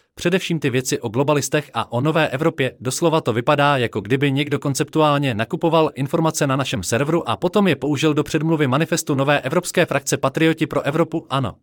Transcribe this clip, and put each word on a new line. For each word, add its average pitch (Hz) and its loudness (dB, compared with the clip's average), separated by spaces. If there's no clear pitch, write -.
především 175 -2
ty 143 -2
věci 127 -2
o 117 -6
globalistech 143 0
a 113 -4
o 120 -2
nové 160 2
Evropě. 139 -2
Doslova 156 0
to 131 0
vypadá, 143 2
jako 117 -2
kdyby 131 0
někdo 143 -2
konceptuálně 143 0
nakupoval 156 0
informace 156 0
na 131 0
našem 131 -4
serveru 135 0
a 110 -2
potom 196 2
je 139 2
použil 143 0
do 147 2
předmluvy 156 0
manifestu 151 0
nové 139 2
evropské 170 0
frakce - -2
Patrioti 160 0
pro - -2
Evropu, 160 -2
ano. 127 -4